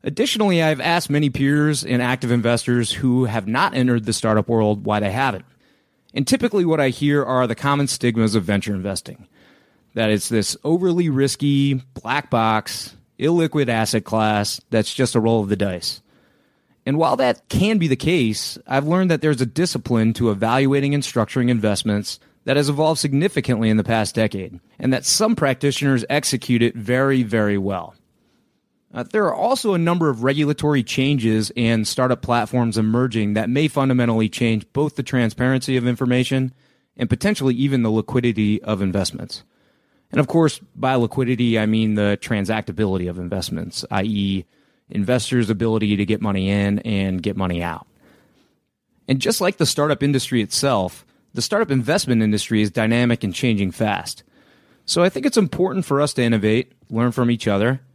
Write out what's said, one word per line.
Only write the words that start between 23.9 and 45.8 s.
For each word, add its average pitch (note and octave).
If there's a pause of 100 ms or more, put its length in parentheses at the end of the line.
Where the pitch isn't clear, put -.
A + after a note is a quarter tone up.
decade, G2 (200)
and C3
that B2+
some A3
practitioners C3+
execute B2+
it A#2
very, B2+
very G#2
well. F#2+ (1000)
Uh, A#2+
there G#3+
are D#3+
also A#3
a F3
number E3
of A#2
regulatory D3
changes A2+
and A2+
startup B2+
platforms A#2
emerging A2
that G#2+
may C#3+
fundamentally A#2+
change A2+
both D3
the C3+
transparency B2+
of A#2+
information B2+ (440)
and B2
potentially C#3+
even C3+
the A2
liquidity A2
of G2+
investments. F#2+ (680)
And C3+
of C#3
course, E3 (160)
by C3
liquidity, A#2+
I G#2+
mean A2
the G#2
transactability F#2+
of F2
investments, F2+
I G2+
E G2 (440)
investors' A2+
ability G#2+